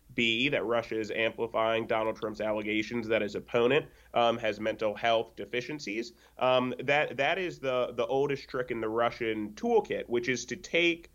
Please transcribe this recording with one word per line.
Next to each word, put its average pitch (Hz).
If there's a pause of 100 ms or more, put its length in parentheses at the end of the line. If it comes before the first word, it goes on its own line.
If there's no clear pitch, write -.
(140)
B, 117
that 110
Russia 113
is 107
amplifying 113
Donald 110
Trump's 107
allegations 107
that 110
his 101
opponent, 123 (280)
um, 117
has 107
mental 107
health 117
deficiencies. 117 (260)
Um, 127 (100)
that, 143
that 151
is 165
the, 127
the 117
oldest 135
trick 123
in 113
the 110
Russian 113
toolkit, 226
which 120
is 123
to 120
take 170